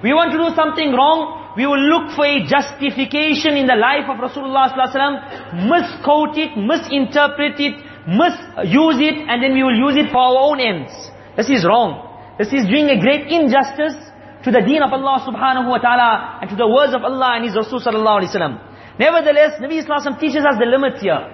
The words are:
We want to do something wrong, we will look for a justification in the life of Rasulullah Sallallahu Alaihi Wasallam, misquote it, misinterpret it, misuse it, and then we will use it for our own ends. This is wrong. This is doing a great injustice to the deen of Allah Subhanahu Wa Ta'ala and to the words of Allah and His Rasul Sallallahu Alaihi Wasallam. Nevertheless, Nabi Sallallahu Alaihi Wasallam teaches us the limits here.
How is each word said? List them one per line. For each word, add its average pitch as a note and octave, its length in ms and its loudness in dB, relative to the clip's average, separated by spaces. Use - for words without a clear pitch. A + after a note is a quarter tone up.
We A#3+ 100 0
want E4 200 2
to D#4+ 40 -2
do E4 180 0
something D#4 380 0
wrong, D4+ 600 0
we A#3+ 100 -2
will C#4+ 140 0
look D4+ 320 2
for C#4+ 140 0
a C#4+ 180 0
justification C#4+ 1120 -2
in C#4 100 0
the B3+ 100 4
life B3+ 340 0
of B3+ 80 -6
Rasulullah C4 520 -2
Sallallahu B3+ 220 -2
Alaihi C4+ 80 -2
Wasallam, B3 720 -4
misquote D4+ 680 0
it, D#4 200 -4
misinterpret C#4+ 1000 0
it, C#4+ 160 -2
misuse B3+ 920 2
it, D#4 160 0
and A#3+ 140 -2
then C4+ 120 0
we C4 100 2
will C4 120 2
use C4 200 2
it D4+ 160 0
for B3 80 2
our B3+ 180 4
own D4 100 -2
ends. F#3 520 -6
This A3+ 140 -2
is A3+ 160 2
wrong. G#3 300 2
This G#3 160 -2
is B3+ 140 0
doing D4 220 2
a B3 100 2
great C#4+ 280 0
injustice D4 680 0
to B3+ 80 0
the A#3 100 4
deen C#4+ 220 2
of C4 100 0
Allah C4+ 320 0
Subhanahu B3+ 420 -2
Wa B3 100 0
Ta'ala A#3+ 640 2
and F#3+ 80 -10
to G#3 60 -8
the A3+ 120 2
words B3+ 260 4
of B3 100 -2
Allah B3+ 320 0
and A#3 100 -4
His G3+ 100 -6
Rasul A3 240 -4
Sallallahu A3 400 0
Alaihi F#3 160 -4
Wasallam. D3 240 -4
Nevertheless, D4+ 600 4
Nabi D#4 200 -4
Sallallahu - 80 -8
Alaihi C#4+ 180 -2
Wasallam C4+ 140 -6
teaches D4 260 0
us C#4 140 2
the A#3+ 60 2
limits C4 360 0
here. E3+ 220 0